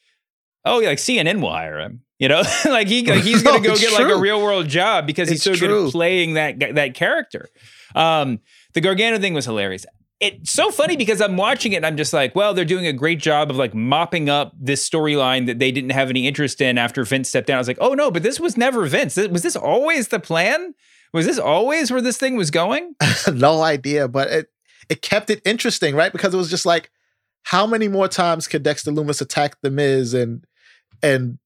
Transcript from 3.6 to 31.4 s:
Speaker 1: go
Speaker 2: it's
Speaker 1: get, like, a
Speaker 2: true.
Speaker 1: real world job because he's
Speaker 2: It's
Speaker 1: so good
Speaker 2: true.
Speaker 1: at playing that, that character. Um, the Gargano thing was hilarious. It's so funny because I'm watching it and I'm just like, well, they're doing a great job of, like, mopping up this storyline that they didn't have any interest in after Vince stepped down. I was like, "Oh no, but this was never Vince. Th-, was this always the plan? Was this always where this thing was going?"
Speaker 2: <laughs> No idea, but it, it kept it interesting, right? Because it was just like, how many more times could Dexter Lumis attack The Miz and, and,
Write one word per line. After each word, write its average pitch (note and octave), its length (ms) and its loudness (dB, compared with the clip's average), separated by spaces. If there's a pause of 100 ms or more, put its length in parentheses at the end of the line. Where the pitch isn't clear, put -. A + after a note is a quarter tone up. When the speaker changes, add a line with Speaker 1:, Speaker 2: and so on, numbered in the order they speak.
Speaker 1:
go A3 80 4
Speaker 2:
it's G#3 80 2
Speaker 1:
get, A3+ 120 2
like, G#3+ 140 4
a G3 40 4
Speaker 2:
true. G3 100 4
Speaker 1:
real G#3 220 2
world G3 260 0
job F3+ 380 0
because D#3 220 -2
he's D#3+ 100 0
Speaker 2:
It's - 60 -2
Speaker 1:
so G3 80 2
good F3+ 200 2
Speaker 2:
true. G#3 140 2
Speaker 1:
at B2+ 60 -2
playing E3+ 420 0
that, D3+ 240 -2 (180)
that C#3 180 0
character. - 540 -4 (460)
Um, D3+ 460 2 (340)
the E3 60 0
Gargano G3+ 380 2
thing F#3+ 160 -2
was C#3+ 100 -2
hilarious. G2 400 -4 (360)
It's G3 320 -4
so G4+ 180 2
funny E4 260 0
because G#3+ 240 0
I'm G3 160 0
watching A3 360 0
it F#3+ 60 0
and D#3 80 0
I'm D#3 100 -2
just D3 160 -4
like, C#3+ 240 0
well, G3+ 180 2
they're F3+ 100 0
doing F3+ 220 -2
a D#3 60 0
great D3+ 260 -2
job D3 320 0
of, C3 60 -6
like, B2 180 -2
mopping D#3+ 560 0
up C#3+ 280 -2
this C3+ 300 -2
storyline C3+ 580 0
that A#2 120 -2
they C3 140 2
didn't C3 180 -4
have C3 200 0
any B2+ 180 0
interest C#3+ 320 -2
in B2 180 2
after A#2+ 260 0
Vince C3+ 240 -2
stepped B2+ 200 0
down. C#3 80 2
I - 20 0
was B2 100 -2
like, B2 120 -4
"Oh B3 140 2
no, C#4+ 160 2
but E3+ 120 -2
this C4 160 -2
was E4 180 -4
never A#3+ 300 0
Vince. D#3+ 300 -2
Th-, G3 140 0
was F3 120 -2
this E4+ 140 -4
always B3+ 520 0
the G#3+ 120 -2
plan? B3+ 540 -2 (380)
Was E3 140 0
this F#3+ 140 0
always B3 500 0
where B3+ 100 0
this A#3+ 180 -2
thing C4 180 -2
was E3 160 -2
going?" C4 420 -2 (180)
Speaker 2:
<laughs> - 220 -2
No D3+ 280 4
idea, D3 440 0
but C3+ 240 -2
it, D#3+ 160 -2 (420)
it - 140 -4
kept G#3 260 0
it G#3+ 160 -2
interesting, F#3+ 520 0
right? E3+ 160 2
Because F#3 200 -2
it F#3 40 0
was F3 140 -2
just F3 160 -4
like, E3+ 260 0 (500)
how F#3+ 240 2
many A3 220 0
more G3 180 2
times E3+ 400 0
could D3+ 160 -4
Dexter D3 300 -2
Lumis D3 280 -2
attack C#3+ 400 -2
The C#3 100 4
Miz C3+ 440 2
and, A#2+ 320 -2 (560)
and, C3 440 0